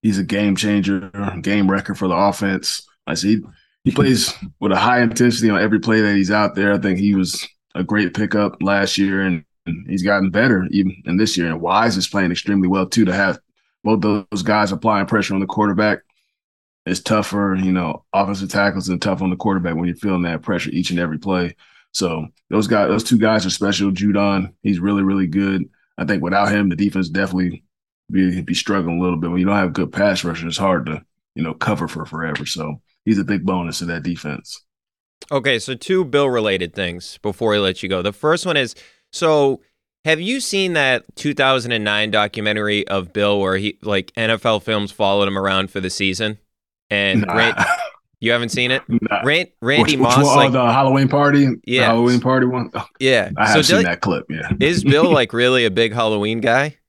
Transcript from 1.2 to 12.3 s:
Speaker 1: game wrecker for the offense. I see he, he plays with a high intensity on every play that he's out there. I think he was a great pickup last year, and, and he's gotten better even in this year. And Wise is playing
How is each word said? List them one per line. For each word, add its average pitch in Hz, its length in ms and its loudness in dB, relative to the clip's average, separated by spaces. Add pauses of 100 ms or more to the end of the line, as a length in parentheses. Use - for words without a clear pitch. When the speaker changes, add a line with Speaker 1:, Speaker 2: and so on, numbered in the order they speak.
Speaker 1:
game 98 280 0
wrecker 98 260 -2
for 95 120 -4
the 87 80 0
offense. 98 720 -2 (200)
I - 80 -4
see 98 220 2
he, - 40 -4 (440)
he - 60 2
plays 131 400 2 (280)
with 98 120 0
a 92 60 2
high 123 240 2
intensity 117 480 2
on 98 100 2
every 104 200 2
play 110 220 2
that 104 140 2
he's 95 140 2
out 104 240 2
there. 101 200 2
I 101 40 2
think 98 220 0
he 101 160 4
was 92 280 -2 (300)
a 90 100 -4
great 101 300 0
pickup 104 480 -2
last 98 380 0
year, 98 220 0
and, 90 220 -2 (220)
and 85 240 -8
he's 95 140 -2
gotten 98 260 2
better 101 400 2
even 95 260 0 (100)
in 90 120 0
this 107 180 2
year. 87 120 0
And 82 120 -4
Wise 95 380 2
is 95 100 -4
playing 95 240 -2